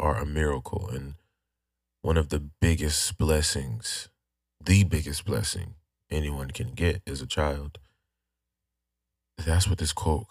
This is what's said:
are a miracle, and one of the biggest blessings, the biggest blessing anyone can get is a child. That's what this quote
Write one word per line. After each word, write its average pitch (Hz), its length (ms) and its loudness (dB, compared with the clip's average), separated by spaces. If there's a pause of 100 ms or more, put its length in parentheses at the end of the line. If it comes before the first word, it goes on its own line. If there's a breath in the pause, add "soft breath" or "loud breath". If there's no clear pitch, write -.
are 76 160 2
a 69 100 -4
miracle, 73 640 -2
and 67 260 -8 (880)
one 80 140 4
of 76 120 2
the 73 120 0
biggest 76 760 2
blessings, 76 920 0 (520)
the 98 220 8
biggest 76 420 0
blessing - 500 -4 (360)
anyone 71 400 -4
can 62 220 -6
get 85 340 0
is 67 160 -8
a 64 40 -10
child. 73 520 -2 (1600)
That's 82 300 2
what 92 100 2
this 80 140 -2
quote - 380 -2